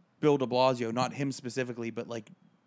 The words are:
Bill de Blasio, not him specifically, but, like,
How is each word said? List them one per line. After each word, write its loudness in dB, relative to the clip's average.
Bill 6
de -2
Blasio, 2
not 0
him -2
specifically, -6
but, -8
like, -10